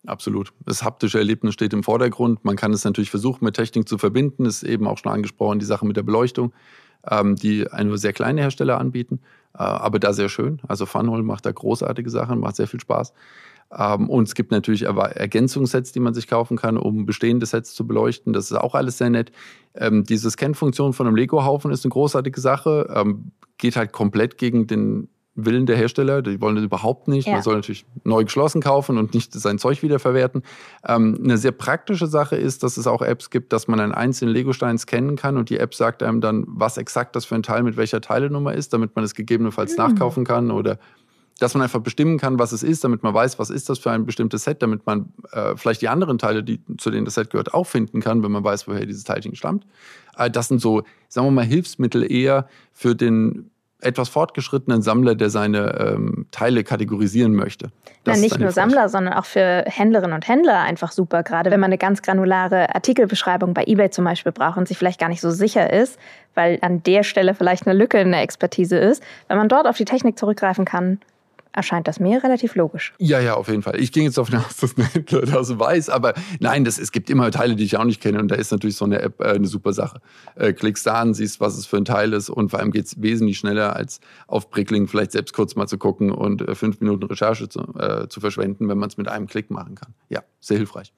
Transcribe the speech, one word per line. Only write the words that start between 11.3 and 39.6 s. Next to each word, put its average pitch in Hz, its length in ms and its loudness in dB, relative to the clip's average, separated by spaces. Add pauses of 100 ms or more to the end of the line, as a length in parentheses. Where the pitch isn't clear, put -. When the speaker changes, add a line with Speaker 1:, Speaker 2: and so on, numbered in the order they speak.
Speaker 1:
da 107 60 -2
großartige 120 580 -4
Sachen, 120 300 -2
macht 110 160 -4
sehr 107 120 -2
viel 120 120 -10
Spaß. - 340 -4 (580)
Ähm, 104 380 0
und 120 180 2
es - 60 -12
gibt - 180 -4
natürlich 107 360 0
Erwa-, 101 240 0
Ergänzungssets, 127 800 0
die 127 80 -6
man 117 160 0
sich 117 120 -8
kaufen 117 300 -2
kann, 110 200 -2
um 107 280 -2
bestehende 117 400 0
Sets 117 300 -6
zu 120 100 -6
beleuchten. 113 480 -2
Das 98 160 -2
ist - 80 -2
auch - 160 -2
alles 139 240 -2
sehr 123 140 2
nett. 117 200 0 (440)
Ähm, 110 300 2
diese 113 260 0
Scan-Funktion 143 600 -2
von 127 120 -2
einem 110 100 2
Lego-Haufen 143 560 2
ist 135 140 -4
eine 127 60 0
großartige 135 500 0
Sache. 139 520 0
Ähm, 104 380 -2 (280)
geht 120 160 0
halt 113 160 -2
komplett 107 480 0
gegen 117 280 2
den 107 400 -2 (300)
Willen 120 280 2
der 120 100 4
Hersteller. 135 460 2
Die 101 180 -4
wollen 107 160 0
das 107 80 0
überhaupt 107 460 -2
nicht. 139 180 0
Speaker 2:
Ja. 202 60 0
Speaker 1:
Man 190 80 0
soll 110 140 0
natürlich 101 300 -8 (200)
neu 110 180 4
geschlossen 147 380 0
kaufen 139 360 2
und 107 160 0
nicht 117 200 -2
sein 104 260 -2
Zeug 139 240 0
wiederverwerten. 131 600 0 (440)
Ähm, 113 340 4
eine 123 160 4
sehr 123 140 2
praktische 165 560 -2
Sache 151 300 0
ist, - 260 -4
dass 127 140 -4
es 120 100 -2
auch 117 140 0
Apps 117 300 -2
gibt, - 200 -4
dass 110 160 0
man 110 140 2
einen 107 100 0
einzelnen 120 420 -2
Legostein 127 440 0
scannen 135 400 -2
kann 139 180 -2
und 117 140 -2
die 113 100 -2
App 120 160 -2
sagt 117 280 -2
einem 113 180 0
dann, 107 260 0
was - 300 -2
exakt 120 400 -6
das 117 80 -4
für 120 100 -6
ein 110 80 -2
Teil 117 200 -2
mit 113 120 0
welcher 110 240 -2
Teilenummer 143 540 -2
ist, 139 180 -6
damit 113 240 -2
man 113 80 -2
es 104 100 -4
gegebenenfalls 110 640 0